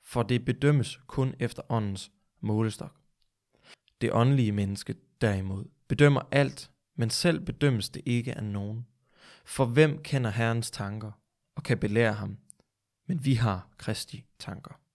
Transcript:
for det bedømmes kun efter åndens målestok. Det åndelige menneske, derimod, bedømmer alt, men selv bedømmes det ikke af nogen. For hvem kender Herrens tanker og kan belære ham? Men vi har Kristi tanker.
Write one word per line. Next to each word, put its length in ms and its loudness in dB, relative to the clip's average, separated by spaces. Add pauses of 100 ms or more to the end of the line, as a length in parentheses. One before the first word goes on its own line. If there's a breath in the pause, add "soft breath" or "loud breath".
for 200 -2
det 220 0
bedømmes 640 2
kun 320 -2
efter 300 -4
åndens 440 -2 (280)
målestok. 560 -2 (1040 soft breath)
Det 120 -2
åndelige 400 4
menneske, 420 -4 (260)
derimod, 440 -2 (240)
bedømmer 320 6 (100)
alt, 400 0 (240)
men 160 0
selv 300 0
bedømmes 480 0
det 180 -12
ikke 280 -2
af 100 -8
nogen. 420 -6 (580 loud breath)
For 200 -2
hvem 380 4
kender 280 -2
Herrens 400 0
tanker 420 -8 (440)
og 60 -12
kan 160 0
belære 340 2
ham? 260 -8 (680)
Men 180 -4
vi 100 4
har 340 0 (100)
Kristi 460 -8 (140)
tanker. 420 -14 (140)